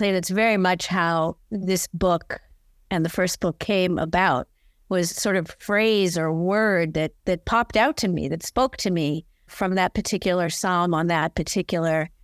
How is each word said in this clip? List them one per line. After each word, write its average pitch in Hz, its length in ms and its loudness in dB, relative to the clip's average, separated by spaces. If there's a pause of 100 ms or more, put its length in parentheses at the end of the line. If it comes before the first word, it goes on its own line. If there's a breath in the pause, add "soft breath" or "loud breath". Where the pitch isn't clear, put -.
and 196 160 2
it's 175 140 -2
very 214 260 2
much 185 300 2
how 170 500 0 (140)
this 190 380 -2
book 175 520 -2 (500)
and 170 140 0
the 165 60 -2
first 180 300 -2
book 165 180 -2
came 180 400 0
about, 165 500 0 (400)
was 175 220 0
sort 196 260 -2
of 165 240 -4
phrase 208 580 2
or 160 140 0
word 180 640 2
that, 156 180 -2 (120)
that 180 200 -2
popped 233 320 0
out 262 220 4
to 208 100 -2
me, 156 200 -2
that 165 140 -6
spoke - 360 -2
to 196 120 -2
me 160 340 -2 (220)
from 185 300 -2
that 185 180 0
particular 180 560 -2
psalm 180 440 0
on 160 120 0
that 165 280 0
particular 165 760 -2 (140)